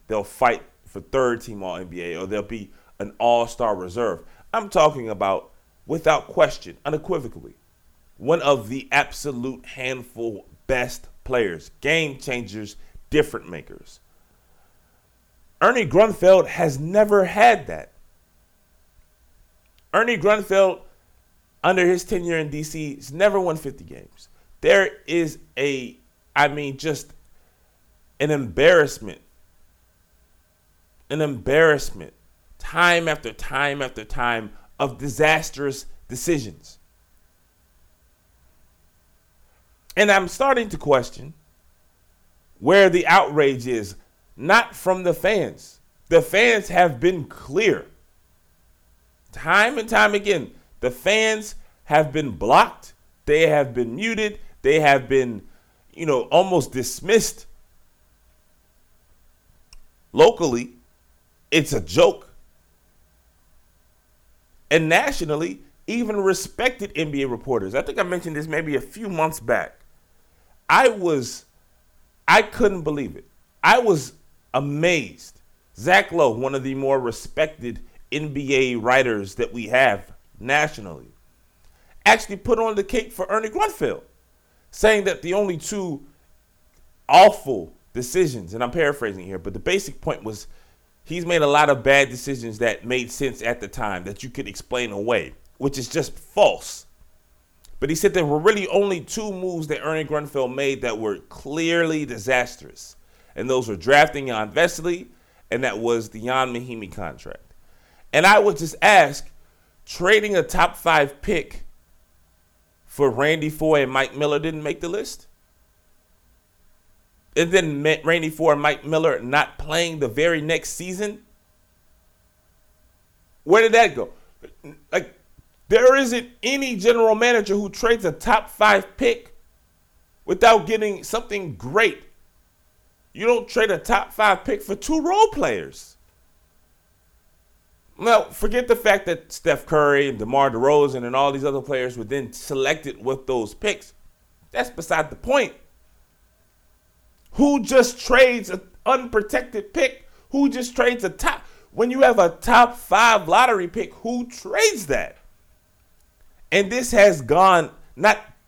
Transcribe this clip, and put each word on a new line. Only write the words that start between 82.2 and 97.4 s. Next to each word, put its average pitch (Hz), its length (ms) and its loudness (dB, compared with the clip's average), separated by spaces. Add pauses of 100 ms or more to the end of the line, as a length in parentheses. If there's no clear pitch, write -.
put 226 220 -2
on 226 160 -2
the 202 80 -2
cape 220 300 -6
for 185 160 -8
Ernie 214 220 -2
Grunfeld, 220 520 -4 (720)
saying 214 320 2
that 185 180 -4
the 175 120 -4
only 196 220 -2
two 175 480 -8 (1040)
awful 139 640 6 (200)
decisions, 123 600 -2
and 117 120 -4
I'm 120 80 -4
paraphrasing 120 520 -2
here, 95 140 -10
but 92 140 -10
the - 80 -12
basic 190 400 -4
point 139 240 -8
was 107 240 -12 (560)
he's 170 200 -8
made 165 180 0
a 147 40 4
lot 147 240 4
of 123 140 0
bad 139 240 6
decisions 117 500 -10
that 110 260 -2
made 123 260 -4
sense 127 320 -6
at 117 180 -4
the 101 80 -10
time 101 360 -6
that 101 180 -12
you 131 80 -14
could 120 180 -12
explain 120 420 -8
away, 101 440 -4 (240)
which 135 200 -4
is 120 100 -10
just - 300 -6
false. - 680 -2 (920)